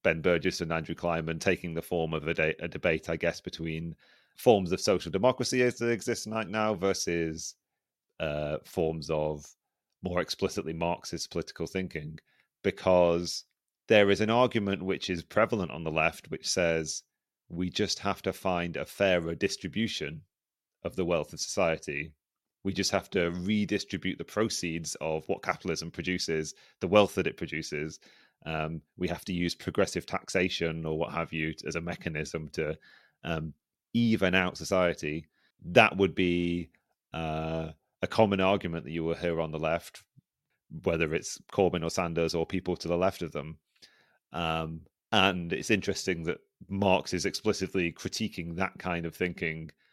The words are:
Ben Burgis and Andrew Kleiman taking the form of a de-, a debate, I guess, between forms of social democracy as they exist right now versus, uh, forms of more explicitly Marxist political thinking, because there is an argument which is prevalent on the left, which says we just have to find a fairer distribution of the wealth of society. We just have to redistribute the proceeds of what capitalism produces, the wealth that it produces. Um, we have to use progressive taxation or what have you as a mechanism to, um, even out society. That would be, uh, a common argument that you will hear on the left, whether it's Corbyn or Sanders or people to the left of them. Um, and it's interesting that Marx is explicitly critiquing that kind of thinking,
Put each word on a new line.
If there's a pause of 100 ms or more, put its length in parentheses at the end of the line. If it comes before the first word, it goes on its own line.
Ben
Burgis
and
Andrew
Kleiman
taking
the
form
of
a
de-,
a
debate,
I
guess,
between (420)
forms
of
social
democracy
as
they
exist
right
now
versus, (640)
uh,
forms
of (560)
more
explicitly
Marxist
political
thinking, (460)
because (420)
there
is
an
argument
which
is
prevalent
on
the
left,
which
says (440)
we
just
have
to
find
a
fairer
distribution (600)
of
the
wealth
of
society. (520)
We
just
have
to
redistribute
the
proceeds
of
what
capitalism
produces, (260)
the
wealth
that
it
produces. (460)
Um, (140)
we
have
to
use
progressive
taxation
or
what
have
you (120)
as
a
mechanism
to, (460)
um, (400)
even
out
society. (380)
That
would
be, (420)
uh, (340)
a
common
argument
that
you
will
hear
on
the
left, (800)
whether
it's (140)
Corbyn
or
Sanders
or
people
to
the
left
of
them. (720)
Um, (320)
and
it's
interesting
that (300)
Marx
is
explicitly
critiquing
that
kind
of
thinking, (220)